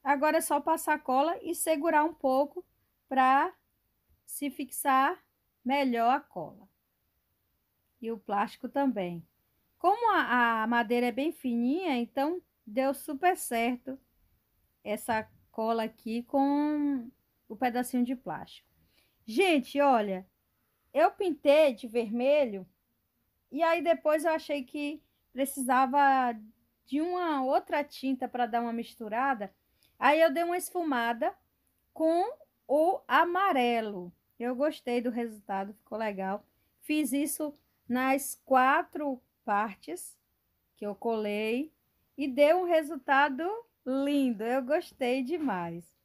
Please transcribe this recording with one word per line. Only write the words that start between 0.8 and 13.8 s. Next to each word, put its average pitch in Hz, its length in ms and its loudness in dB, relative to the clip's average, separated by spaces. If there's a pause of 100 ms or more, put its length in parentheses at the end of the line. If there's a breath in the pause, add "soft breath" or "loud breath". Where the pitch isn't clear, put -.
a 302 60 0
cola 294 440 0
e 320 100 -6
segurar 320 500 2
um 311 100 -2
pouco 285 520 0 (420)
pra 269 460 4 (720)
se - 260 -8
fixar 277 720 0 (420)
melhor 247 520 2
a 294 40 -4
cola. - 500 -14 (1300)
E 226 100 -6
o 226 60 -6
plástico 214 520 -4
também. 196 580 -2 (500)
Como 427 340 2
a, 240 520 2
a 220 40 -2
madeira 240 400 0
é 240 40 0
bem 277 200 -2
fininha, 262 680 -2
então 277 440 -2 (240)
deu 262 280 -2
super 311 420 -2
certo 247 640 -4 (840)